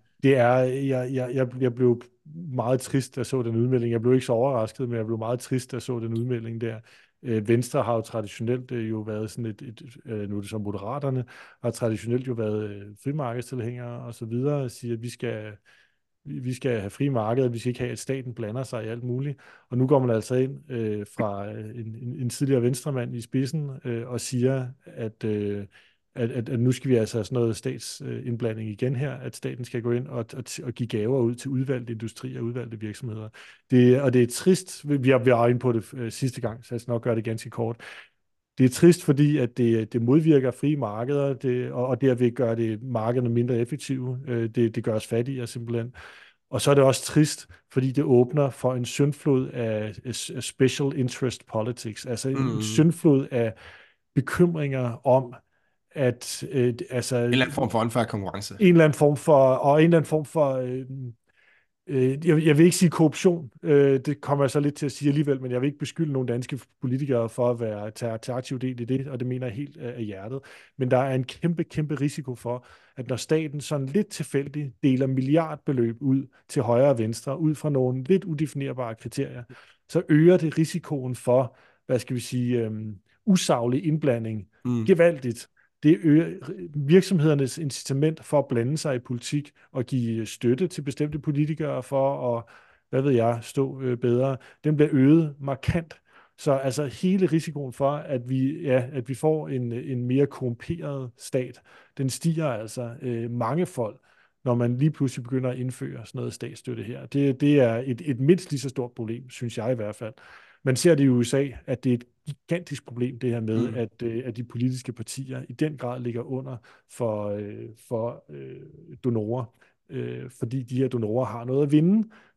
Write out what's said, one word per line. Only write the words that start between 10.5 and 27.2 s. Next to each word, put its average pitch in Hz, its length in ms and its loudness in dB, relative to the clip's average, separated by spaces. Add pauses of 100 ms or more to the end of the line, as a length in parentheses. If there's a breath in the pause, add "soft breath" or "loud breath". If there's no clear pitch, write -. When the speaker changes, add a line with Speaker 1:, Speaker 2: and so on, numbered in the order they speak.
Speaker 1:
så 110 80 -8
Moderaterne, 120 680 -4 (380 loud breath)
har 120 80 -2
traditionelt 117 560 -2
jo 131 60 -6
været, 107 380 -4
øh, 101 120 -14 (220)
frimarkedstilhængere 123 1000 -6
og 120 120 -12
så 113 120 -12
videre, 127 300 -2
og 135 140 -4
siger, 117 240 -8
at 113 80 -8
vi 123 80 -8
skal, 110 420 -8 (720 soft breath)
vi, 147 140 -10
vi 127 160 -6
skal 120 260 -2
have 98 100 -6
frie 139 200 -2
markeder, 120 380 2
vi 117 100 -4
skal 120 120 -4
ikke 120 100 -6
have, 120 120 -4
at 113 60 -10
staten 127 360 -8
blander 113 280 -6
sig 117 220 -8
i 110 40 -8
alt 117 160 -10
muligt. 131 360 -6 (300 soft breath)
Og 123 80 0
nu 127 80 4
går 143 120 6
man 127 180 4
altså 110 180 -2
ind, 135 360 -2
øh, 107 360 -4 (100)
fra, 101 360 -4
øh, 107 180 -12 (100)
en, 110 220 -12
en, 123 180 -8
en 123 100 -2
tidligere 135 320 0
venstremand 127 540 -2
i 117 40 -8
spidsen, 139 500 -4 (140)
øh, 117 240 -6
og 123 120 -6
siger, 127 480 0 (180)
at, 123 380 -10
øh, 104 420 -4 (480 soft breath)
at, 117 160 -2
at, 120 180 -6
at 123 120 -2
nu 127 120 4
skal 131 180 -2
vi 123 60 6
altså 110 220 0
have 107 60 -2